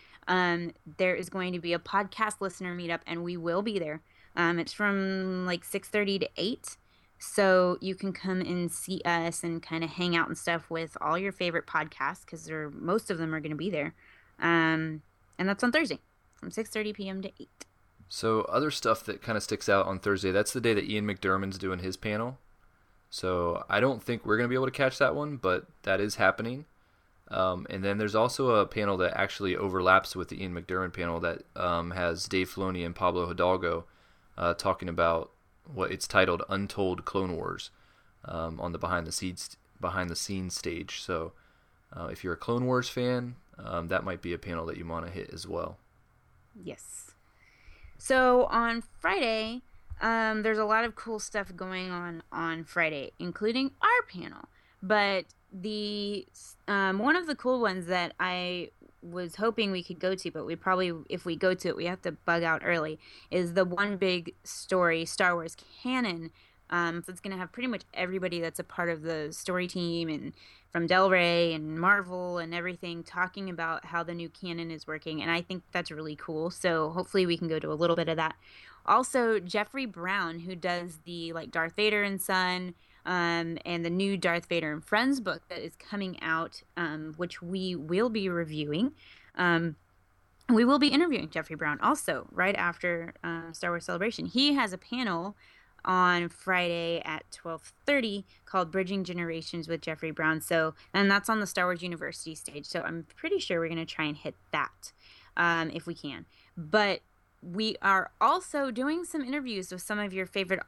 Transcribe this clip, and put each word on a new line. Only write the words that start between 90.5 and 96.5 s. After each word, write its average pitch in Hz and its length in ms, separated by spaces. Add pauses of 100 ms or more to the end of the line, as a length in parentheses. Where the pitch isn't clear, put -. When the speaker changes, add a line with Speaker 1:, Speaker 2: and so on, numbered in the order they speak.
Speaker 1:
will 277 140
be 285 100
interviewing 269 400
Jeffrey 160 260
Brown 151 280
also 165 500
right 190 240
after, 170 560 (100)
uh, 165 300
Star 175 200
Wars 170 120
Celebration. 180 400
He 269 300
has 226 180
a 185 60
panel 202 580 (480)
on 180 440
Friday 170 760